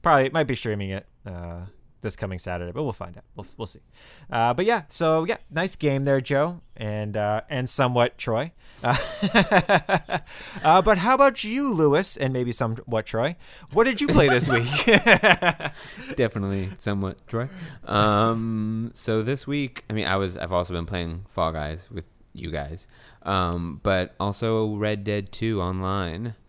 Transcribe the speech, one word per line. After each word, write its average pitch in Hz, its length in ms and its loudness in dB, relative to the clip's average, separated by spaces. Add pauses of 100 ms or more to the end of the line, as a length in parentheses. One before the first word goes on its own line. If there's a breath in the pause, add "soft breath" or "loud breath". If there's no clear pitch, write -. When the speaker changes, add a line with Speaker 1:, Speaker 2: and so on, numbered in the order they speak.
Speaker 1:
Probably 135 280 6
might 151 180 0
be 127 80 -2
streaming 101 340 -6
it, 98 160 -6 (200)
uh, 87 340 -12 (420)
this 107 140 -6
coming 95 240 -8
Saturday, 87 320 -6
but 139 100 -6
we'll 127 120 -4
find 87 240 -14
out. - 60 -20 (120)
We'll, 101 100 -14 (120)
we'll 110 80 -8
see. - 140 -20 (520 soft breath)
Uh, 120 220 4
but 175 100 0
yeah, 214 240 2
so 160 380 0
yeah, - 100 -2 (140)
nice 170 260 -4
game 139 280 0
there, 139 180 4
Joe, 156 400 0 (140)
and, 107 400 -6
uh, 107 340 0
and 127 180 -4
somewhat 123 500 2
Troy. 123 340 -2 (300 soft breath)
Uh, 123 140 2 (260)
<laughs> 190 960 2 (460 loud breath)
uh, 170 180 8
but 208 160 4
how 226 160 2
about 269 300 4
you, 254 280 -2
Lewis, 156 440 2
and 131 160 -2
maybe 123 200 -2
somewhat 113 540 -4
Troy? 131 300 -2 (360 loud breath)
What 226 120 4
did 262 160 0
you 285 80 0
play 147 200 6
this 151 200 4
week? 117 180 2 (200)
<laughs> 202 1300 4
Speaker 2:
Definitely 98 600 -2
somewhat 98 500 -6
Troy. 120 200 -4 (360 loud breath)
Um, 110 1080 0
so 110 280 -2
this 131 240 -4
week, 139 440 -6
I - 20 -2
mean, 107 140 -2
I 95 100 0
was, 95 200 -2
I've 87 160 -6
also 87 220 0
been 85 120 -4
playing 87 440 -6
Fall 82 220 -2
Guys 78 380 -8
with - 180 -12 (240)
you - 180 -12
guys, 76 360 -10 (360 soft breath)
um, 87 600 -2
but 95 380 0
also 110 560 -2
Red 104 280 -4
Dead 104 280 -4
Two 110 280 -2
Online. 92 760 -4 (140)